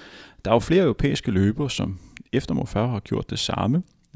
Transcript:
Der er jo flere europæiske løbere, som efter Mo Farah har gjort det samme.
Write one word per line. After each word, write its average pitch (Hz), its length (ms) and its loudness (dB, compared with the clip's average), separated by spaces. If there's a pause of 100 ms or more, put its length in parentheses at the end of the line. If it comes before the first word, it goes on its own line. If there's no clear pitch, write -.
(460)
Der 98 60 0
er 113 40 6
jo 120 40 4
flere 180 240 2
europæiske 135 480 0
løbere, 107 380 2
som 98 300 -4 (320)
efter - 220 0
Mo - 120 -2
Farah 113 240 0
har 110 100 -2
gjort - 300 -4
det - 100 -4
samme. 131 440 0 (320)